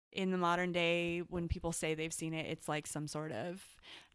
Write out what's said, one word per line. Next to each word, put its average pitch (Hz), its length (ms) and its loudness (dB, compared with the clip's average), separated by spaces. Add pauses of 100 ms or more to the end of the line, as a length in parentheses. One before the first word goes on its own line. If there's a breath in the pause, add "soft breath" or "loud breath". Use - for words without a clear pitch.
(120)
in 190 200 2
the 185 60 4
modern 175 340 4
day, 170 480 4
when 175 280 -2
people 170 240 -2
say 160 220 0
they've 160 200 -2
seen 160 200 -2
it, 160 140 -2
it's, - 200 -6
like, 151 200 0
some 151 200 -4
sort 156 240 -4
of 175 320 -4 (520 soft breath)